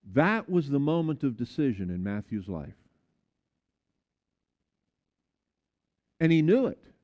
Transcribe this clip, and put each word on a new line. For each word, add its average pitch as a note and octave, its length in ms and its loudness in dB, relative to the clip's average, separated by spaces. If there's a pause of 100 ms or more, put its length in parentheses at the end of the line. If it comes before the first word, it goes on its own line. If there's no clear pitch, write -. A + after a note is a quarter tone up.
(140)
That F#3+ 340 2
was E3+ 220 0
the C#3+ 80 2
moment D#3 440 0
of B2+ 140 -2
decision A2+ 540 -2
in F2+ 120 -4
Matthew's G2+ 460 -6
life. D#2 260 -10 (3500)
And E3 140 4
he E3 80 6
knew G#3 260 4
it. - 160 -6 (220)